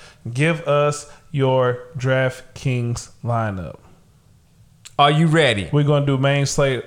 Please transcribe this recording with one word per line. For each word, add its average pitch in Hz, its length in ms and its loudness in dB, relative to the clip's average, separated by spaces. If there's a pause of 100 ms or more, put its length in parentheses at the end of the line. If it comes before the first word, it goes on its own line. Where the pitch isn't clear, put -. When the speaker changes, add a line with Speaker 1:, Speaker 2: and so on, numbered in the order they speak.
(320)
Speaker 1:
Give 156 360 0
us 147 440 0 (200)
your 131 560 0 (100)
DraftKings 127 1120 -2 (140)
lineup. 107 560 -4 (1160)
Speaker 2:
Are 143 140 6
you 160 160 4
ready? 131 440 2
Speaker 1:
We're 147 140 2
gonna 143 200 2
do 139 120 0
main 139 280 0
slate 131 420 0